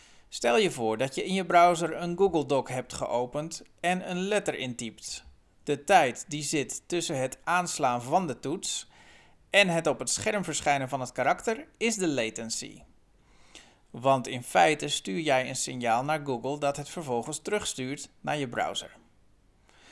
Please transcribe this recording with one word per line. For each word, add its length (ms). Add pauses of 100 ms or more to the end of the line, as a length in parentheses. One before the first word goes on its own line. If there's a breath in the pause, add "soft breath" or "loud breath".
(300 soft breath)
Stel 280
je 140
voor 260
dat 180
je 100
in 80
je 120
browser 500
een 220
Google 280
Doc 240
hebt 240
geopend 720 (160)
en 300
een 120
letter 340
intypt. 680 (380)
De 200
tijd 440
die 160
zit 440
tussen 320
het 240
aanslaan 580
van 260
de 120
toets 520 (580 soft breath)
en 180
het 200
op 120
het 100
scherm 340
verschijnen 460
van 100
het 120
karakter 560 (100)
is 180
de 120
latency. 720 (1080 loud breath)
Want 380
in 160
feite 440
stuur 320
jij 300
een 60
signaal 480
naar 220
Google 340
dat 180
het 120
vervolgens 520
terugstuurt 680 (120)
naar 160
je 120
browser. 460 (960 soft breath)